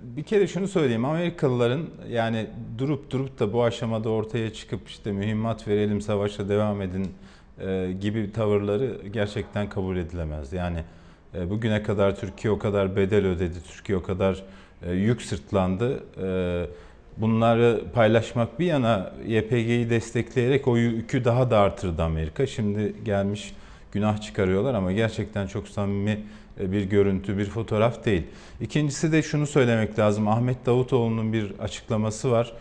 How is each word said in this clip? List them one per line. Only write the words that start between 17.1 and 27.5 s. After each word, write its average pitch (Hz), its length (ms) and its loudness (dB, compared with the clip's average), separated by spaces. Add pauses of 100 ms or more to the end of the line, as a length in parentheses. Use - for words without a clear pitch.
bunları 113 640 4 (120)
paylaşmak 113 680 2
bir 170 60 0
yana 117 480 0 (140)
Y 107 200 0
P 120 140 2
G'yi 117 280 0
destekleyerek 120 800 0
o 120 100 6
yükü 117 480 0
daha 123 260 2
da 107 80 6
artırdı 92 440 2
Amerika. 80 440 0
Şimdi 104 480 -2 (100)
gelmiş 101 500 -2 (360)
günah 104 300 0
çıkarıyorlar 101 520 0
ama 92 180 0
gerçekten 104 560 -2
çok 98 200 -8
samimi, 101 560 -2 (360)
e, 95 120 -4
bir 101 120 2
görüntü, 98 540 2
bir 104 80 0
fotoğraf 110 600 0